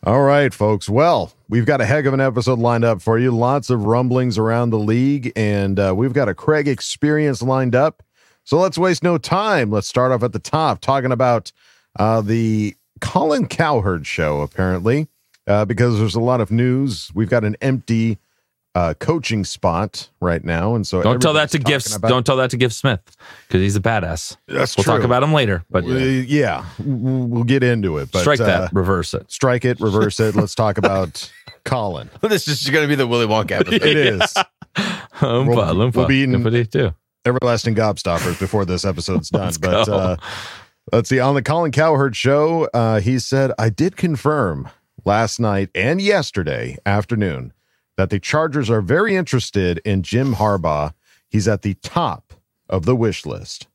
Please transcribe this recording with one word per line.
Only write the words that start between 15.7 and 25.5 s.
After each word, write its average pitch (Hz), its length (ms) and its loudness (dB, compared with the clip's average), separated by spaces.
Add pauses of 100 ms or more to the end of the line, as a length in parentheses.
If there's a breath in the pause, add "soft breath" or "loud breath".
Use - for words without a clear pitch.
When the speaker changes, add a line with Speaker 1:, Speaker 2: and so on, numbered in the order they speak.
Speaker 1:
there's 107 160 0
a 113 60 0
lot 120 200 0
of 104 120 -2
news. 127 640 -2
We've 104 160 -2
got 120 140 2
an 107 160 -2
empty, 113 580 -2 (560)
uh, 85 200 0
coaching 120 500 -2
spot 92 640 -4 (100)
right 85 240 -2
now, 85 320 -2
and 104 120 -2
so 92 160 -2
Speaker 2:
Don't 127 180 2
tell 151 140 2
that 151 160 2
to 165 80 -2
Speaker 1:
everybody's 139 260 0
Speaker 2:
Giff. 107 80 -6
Speaker 1:
talking 107 40 -6
about 107 120 -2
Speaker 2:
Don't 123 160 2
tell 135 140 2
that 131 120 2
to 127 60 -4
Giff 120 160 2
Smith, 117 280 0 (500 loud breath)
'cause 92 100 2
he's 98 160 0
a 104 40 0
badass. 92 560 -4 (120)
Speaker 1:
That's 131 300 -2
Speaker 2:
We'll 131 60 2
Speaker 1:
true. 120 100 2
Speaker 2:
talk 113 100 2
about 123 180 2
him 156 120 2
later, 101 360 2